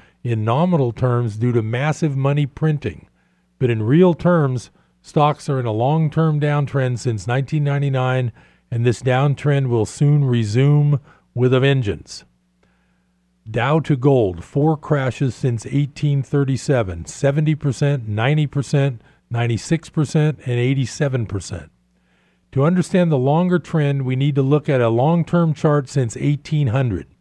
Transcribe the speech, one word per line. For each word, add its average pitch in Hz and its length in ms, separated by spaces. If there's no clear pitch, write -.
in 110 220
nominal 139 460
terms 120 440
due 120 160
to 117 80
massive 135 560
money 139 300
printing. 147 600
But 131 100
in 113 140
real 160 320
terms, 147 560
stocks 147 480
are 135 100
in 120 60
a 110 60
long-term 151 680
downtrend 139 600
since 107 260
nineteen 135 380
ninety-nine, 131 680
and 117 160
this 123 160
downtrend 139 640
will 120 180
soon 147 400
resume 135 760
with 123 180
a 131 80
vengeance. 127 640
Dow 123 300
to 147 140
gold, 120 480
four 151 360
crashes 135 560
since 120 320
eighteen 143 560
thirty-seven, 123 800
seventy 151 500
percent, 143 540
ninety 135 380
percent, 139 560
ninety-six 120 600
percent, 151 560
and 123 160
eighty-seven 131 640
percent. 90 460
To 135 120
understand 180 460
the 151 60
longer 160 420
trend, 143 440
we 127 120
need 139 200
to 139 80
look 143 260
at 131 140
a 113 80
long-term 160 640
chart 147 340
since 127 300
eighteen 147 480
hundred. 113 400